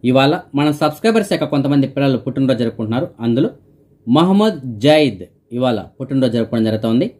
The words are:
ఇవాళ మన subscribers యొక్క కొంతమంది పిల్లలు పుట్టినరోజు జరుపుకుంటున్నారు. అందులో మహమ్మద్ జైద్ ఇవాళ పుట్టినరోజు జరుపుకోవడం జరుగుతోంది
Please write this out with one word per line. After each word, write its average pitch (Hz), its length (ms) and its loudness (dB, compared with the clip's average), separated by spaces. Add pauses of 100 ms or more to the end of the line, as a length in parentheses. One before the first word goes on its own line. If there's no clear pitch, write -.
(100)
ఇవాళ 135 220 4 (220)
మన 143 140 2 (120)
subscribers 202 540 0
యొక్క 160 200 -4
కొంతమంది 135 400 0
పిల్లలు 135 300 0
పుట్టినరోజు 131 380 -2
జరుపుకుంటున్నారు. 113 460 -4 (180)
అందులో 127 240 0 (560)
మహమ్మద్ 185 520 2 (280)
జైద్ 143 380 2 (340)
ఇవాళ 123 200 0 (220)
పుట్టినరోజు 131 380 -2
జరుపుకోవడం 113 320 -2
జరుగుతోంది 113 380 0 (120)